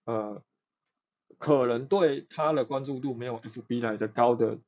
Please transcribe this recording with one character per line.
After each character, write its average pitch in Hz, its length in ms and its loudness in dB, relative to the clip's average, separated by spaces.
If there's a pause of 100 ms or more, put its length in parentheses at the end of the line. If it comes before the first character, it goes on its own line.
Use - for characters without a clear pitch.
呃， 107 340 -4 (960)
可 139 300 4
能 120 180 0
对 151 460 2
它 156 240 0
的 131 100 0
关 135 220 -6
注 135 140 -8
度 135 120 -4
没 120 140 -8
有 120 100 -6
F 117 240 -14
B 120 220 -4
来 107 160 -2
的 107 100 -2
高 120 260 4
的 110 220 0 (120)